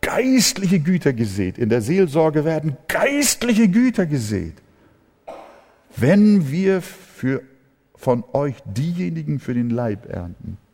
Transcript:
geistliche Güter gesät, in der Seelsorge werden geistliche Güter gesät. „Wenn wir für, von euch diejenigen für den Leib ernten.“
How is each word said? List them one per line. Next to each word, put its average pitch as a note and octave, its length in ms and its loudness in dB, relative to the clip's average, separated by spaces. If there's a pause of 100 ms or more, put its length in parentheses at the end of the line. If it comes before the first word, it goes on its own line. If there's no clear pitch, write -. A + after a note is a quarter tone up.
geistliche G3+ 800 0
Güter D#3 320 0
gesät, G2+ 460 -4
in A#2 120 0
der A#2+ 100 2
Seelsorge D#3 640 2
werden D#3 320 -2 (120)
geistliche A#3 800 2
Güter A3+ 360 2
gesät. G#2+ 500 -4 (1400)
„Wenn G3 540 6
wir F#3 320 0
für, - 580 -6 (540)
von A#2+ 380 0
euch C#3+ 240 -2 (100)
diejenigen D#3+ 720 -4
für B2+ 160 -6
den A#2+ 160 0
Leib A#2 420 -4
ernten.“ F2 460 -12 (160)